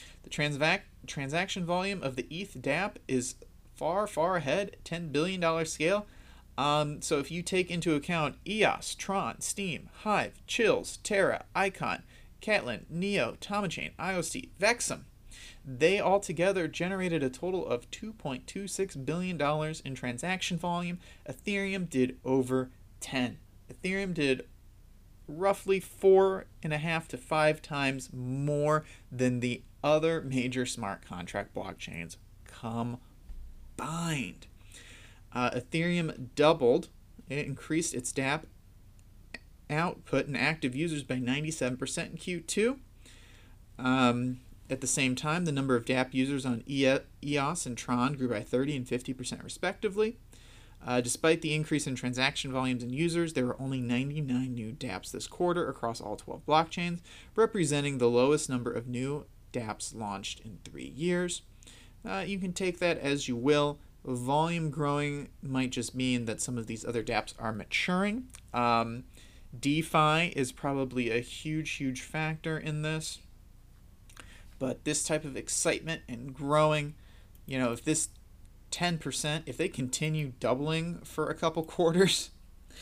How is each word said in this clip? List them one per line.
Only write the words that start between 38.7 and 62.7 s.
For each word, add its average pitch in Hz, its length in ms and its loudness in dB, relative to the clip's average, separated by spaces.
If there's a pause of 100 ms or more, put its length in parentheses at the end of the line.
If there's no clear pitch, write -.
output 151 580 0
and 139 80 -4
active 131 400 0
users 156 280 -2
by 127 160 -4
ninety-seven 127 580 -2
percent 151 340 -6
in 170 60 -10
Q 175 240 -6
two. 233 380 0 (1000)
Um, 127 600 4 (280)
at 131 120 -4
the 127 60 -2
same 127 280 2
time, 160 300 0
the 156 80 0
number 135 240 2
of 117 80 -2
dApp 127 280 2
users 131 320 0
on 120 200 -2
E-, 135 320 4 (260)
eos 147 420 0
and 120 120 -6
Tron 127 380 0
grew 127 120 -2
by 107 140 -2
thirty 139 340 0
and 127 100 -4
fifty 123 280 -4
percent - 280 -8
respectively. 208 760 -2 (680)
Uh, 123 140 2
despite 160 420 2
the 151 120 0
increase 151 340 0
in 131 80 -2
transaction 131 560 0
volumes 127 320 0
and 123 100 -6
users, 165 380 0
there 127 140 0
were 123 160 -2
only 131 180 -2
ninety-nine 131 720 0
new 113 200 -6
dApps 95 380 -8
this - 160 -8
quarter 175 420 0
across 117 320 -4
all 104 160 -6
twelve - 280 -12
blockchains, 170 540 2 (380)
representing 143 600 4
the 120 100 8
lowest 135 400 6
number 120 240 -2
of 117 120 -4
new 131 400 -4 (280)
dApps 107 420 -6
launched 101 460 -6
in 104 240 -14
three 67 280 -12
years. 175 500 0 (600)
Uh, 190 240 -4
you 196 100 -2
can 185 140 -4
take 180 280 -2